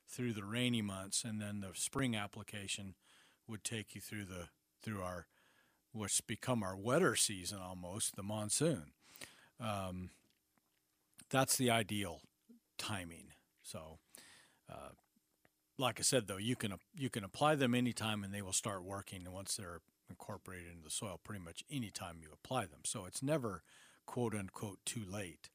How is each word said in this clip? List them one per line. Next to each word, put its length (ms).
through 260
the 100
rainy 380
months, 420
and 160
then 200
the 160
spring 400
application 800
would 160
take 300
you 80
through 240
the, 240
through 220
our, 240
what's 300
become 420
our 120
wetter 400
season 440
almost, 560
the 80
monsoon. 720
Um, 500
that's 260
the 140
ideal 520
timing. 540
So, 380
uh, 220
like 220
I 40
said, 240
though, 100
you 180
can 180
ap-, 80
you 160
can 120
apply 320
them 200
anytime, 480
and 100
they 80
will 120
start 300
working 480
once 240
they're 260
incorporated 640
into 120
the 60
soil 340
pretty 200
much 260
any 220
time 300
you 120
apply 320
them. 200
So 200
it's 180
never, 400
quote, 300
unquote, 500
"too 220
late." 480